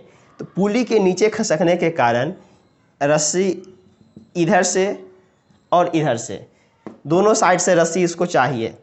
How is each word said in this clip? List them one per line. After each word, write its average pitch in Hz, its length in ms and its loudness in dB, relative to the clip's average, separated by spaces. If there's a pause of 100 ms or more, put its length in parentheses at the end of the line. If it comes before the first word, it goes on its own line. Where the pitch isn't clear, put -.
(400)
तो - 60 -10
पुली 208 380 -2
के 214 140 0
नीचे 185 300 2
खसकने 180 480 0
के 165 160 0
कारण 127 400 0 (680)
रस्सी 156 500 0 (840)
इधर 180 280 2
से 190 220 0 (880)
और 170 220 2
इधर 147 220 0
से, 110 300 -12 (600)
दोनों 190 280 2
साइड 180 260 2
से 190 140 0
रस्सी 165 280 0
इसको 175 240 -2
चाहिए, 127 420 -2 (140)